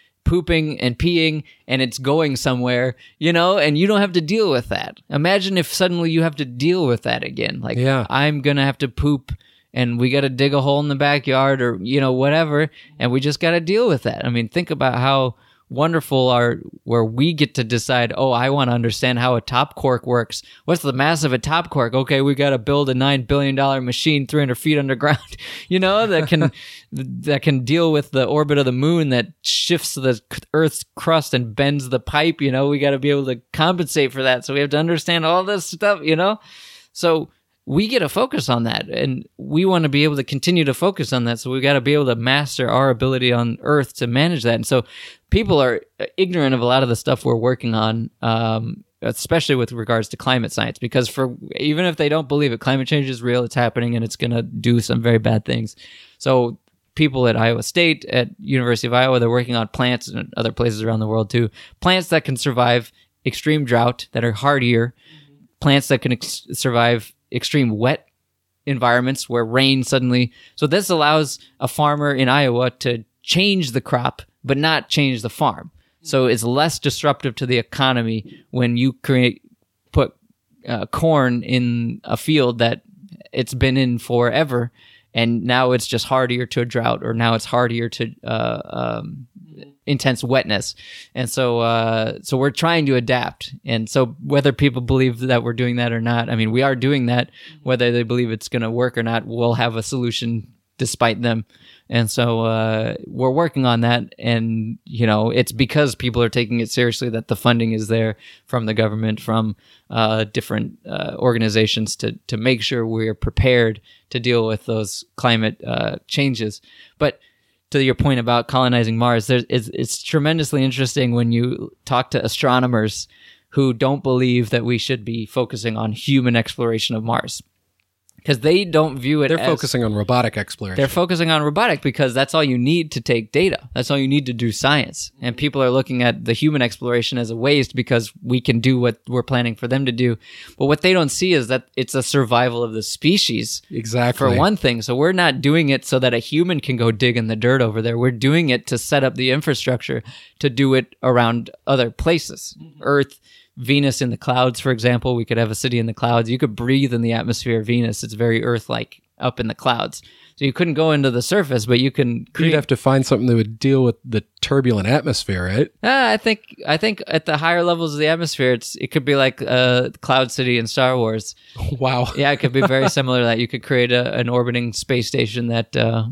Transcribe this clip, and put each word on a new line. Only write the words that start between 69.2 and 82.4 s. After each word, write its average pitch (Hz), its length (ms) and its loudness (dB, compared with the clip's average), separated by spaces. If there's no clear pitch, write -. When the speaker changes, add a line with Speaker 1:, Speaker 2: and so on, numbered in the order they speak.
Speaker 1:
where 120 160 0
rain 131 380 2
suddenly, 123 480 0
so 151 120 -2
this 185 220 0
allows 156 500 0
a 131 80 -2
farmer 147 460 0
in 135 160 2
Iowa 127 500 2
to 120 240 -4
change 185 500 0
the 113 100 -2
crop, 123 400 -2
but 135 140 0
not 156 320 0
change 131 320 0
the 113 80 -6
farm. 120 420 -4
So 131 260 2
it's 113 160 2
less 139 360 0
disruptive 143 560 -2
to 135 100 -6
the 123 120 2
economy 117 920 -2
when 120 260 0
you 127 160 2
create, 127 480 2
put, - 240 2
uh, 110 200 -4
corn 131 560 2
in 120 600 0
a - 140 -6
field 123 420 2